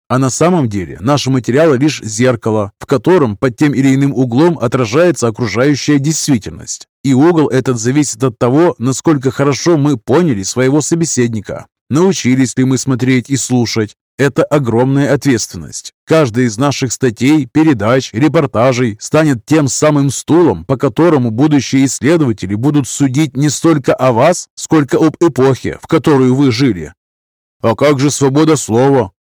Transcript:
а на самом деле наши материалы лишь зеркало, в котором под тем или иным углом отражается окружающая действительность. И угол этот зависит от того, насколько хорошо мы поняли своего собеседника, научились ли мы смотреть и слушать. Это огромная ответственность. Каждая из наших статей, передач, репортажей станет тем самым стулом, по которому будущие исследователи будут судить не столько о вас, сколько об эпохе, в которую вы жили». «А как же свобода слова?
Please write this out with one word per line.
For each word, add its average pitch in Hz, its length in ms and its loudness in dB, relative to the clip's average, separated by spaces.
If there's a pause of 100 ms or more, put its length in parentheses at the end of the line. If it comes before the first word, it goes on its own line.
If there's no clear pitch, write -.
а 123 100 0
на 131 120 0
самом 160 380 0
деле 87 320 -8
наши 131 300 -2
материалы 131 480 2
лишь 143 220 -2
зеркало, 110 800 -2
в - 80 -18
котором 139 500 0
под 131 200 -4
тем 147 180 0
или 135 200 2
иным 139 180 0
углом 131 460 0
отражается 123 720 0
окружающая 123 680 0
действительность. 127 880 -4 (160)
И 139 100 0
угол 151 360 4
этот 127 300 -2
зависит 123 440 -2
от 127 160 -2
того, 139 400 2
насколько 131 520 -2
хорошо 143 460 0
мы 143 200 0
поняли 127 460 0
своего 131 380 0
собеседника, 123 840 -4 (240)
научились 131 640 0
ли 131 80 0
мы 131 140 0
смотреть 127 520 -2
и 139 60 0
слушать. 117 580 -2 (240)
Это 143 260 0
огромная 135 680 0
ответственность. - 800 -4 (140)
Каждая 127 400 0
из 110 100 -6
наших 135 360 -2
статей, 135 540 0
передач, 131 680 0
репортажей 127 840 0
станет 151 460 0
тем 151 240 2
самым 143 420 0
стулом, 131 540 0
по - 140 -2
которому 143 520 2
будущие 135 540 2
исследователи 127 720 -2
будут 139 340 -2
судить 139 480 -2
не 143 140 0
столько 156 420 0
о 127 200 0
вас, 139 420 0
сколько 156 420 0
об 156 240 0
эпохе, 131 640 0
в - 40 -20
которую 131 480 2
вы 139 160 2
жили». 110 440 -2 (680)
«А 113 140 0
как 143 240 2
же 139 120 0
свобода 147 460 2
слова? 127 560 0 (120)